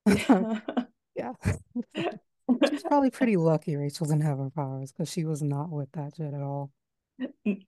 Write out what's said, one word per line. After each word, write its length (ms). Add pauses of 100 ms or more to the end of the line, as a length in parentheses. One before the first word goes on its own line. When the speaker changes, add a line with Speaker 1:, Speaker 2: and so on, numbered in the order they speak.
Speaker 1:
<laughs> 800
Speaker 2:
<laughs> 20 (300)
Yeah. 160 (600)
Speaker 1:
Yeah. 160 (140)
<laughs> 440
She's 140
probably 280
pretty 260
lucky 400
Rachel 300
didn't 160
have 160
her 100
powers, 420
'cause 180
she 140
was 180
not 280
with 240
that 240
shit 160
at 80
all. 300 (720)
Speaker 2:
N-, 220